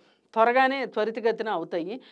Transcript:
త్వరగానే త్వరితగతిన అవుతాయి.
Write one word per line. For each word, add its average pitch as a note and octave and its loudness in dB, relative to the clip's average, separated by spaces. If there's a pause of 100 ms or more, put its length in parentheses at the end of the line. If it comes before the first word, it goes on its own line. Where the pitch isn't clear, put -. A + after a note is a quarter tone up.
(320)
త్వరగానే B3+ 4
త్వరితగతిన A3 -2
అవుతాయి. F#3 -6 (120)